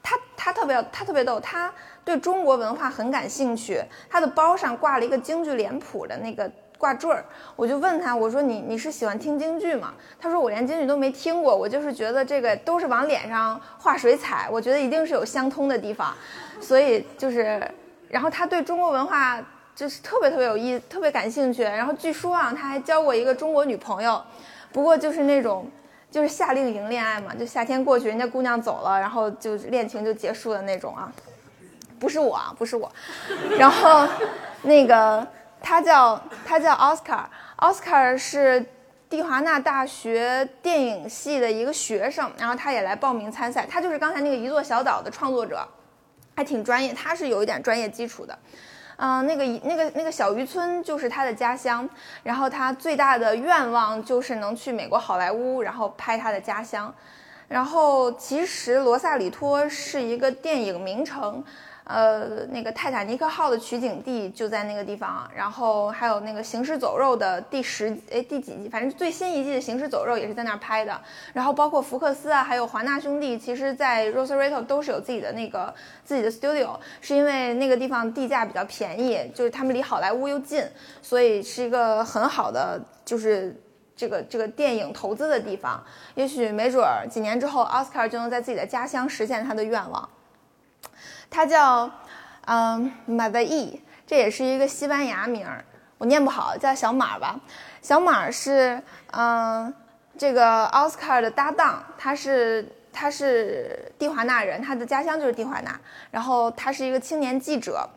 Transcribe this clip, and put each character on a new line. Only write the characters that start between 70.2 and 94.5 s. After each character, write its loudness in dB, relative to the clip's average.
是 -8
在 -6
那 -4
儿 -4
拍 -4
的。 -6
然 -4
后 2
包 2
括 2
福 -8
克 0
斯 -8
啊， 4
还 -2
有 -2
华 -6
纳 -2
兄 -4
弟， -4
其 -6
实 -4
在 0
Rosarito 0
都 0
是 -6
有 -2
自 -10
己 -4
的 -6
那 -8
个， -6
自 -6
己 0
的 0
studio， -2
是 -2
因 6
为 0
那 0
个 6
地 -2
方 -2
地 -4
价 0
比 -4
较 -4
便 -8
宜， -2
就 -2
是 0
他 -6
们 0
离 0
好 -2
莱 0
坞 -2
又 -2
近， -2
所 2
以 4
是 -8
一 -2
个 2
很 0
好 0
的， -2
就 -4
是 0
这 -6
个， -4
这 -8
个 -2
电 0
影 -4
投 -6
资 -4
的 2
地 -6
方。 -6
也 0
许 -2
没 0
准 4
儿 2
几 -6
年 -2
之 -2
后， 0
Oscar -2
就 -6
能 -6
在 -2
自 -8
己 -4
的 -4
家 -4
乡 -4
实 -4
现 -4
他 -4
的 -2
愿 -2
望。 -8
他 2
叫， 6
嗯， 0
马 0
德 0
义， -2
这 -2
也 6
是 -4
一 2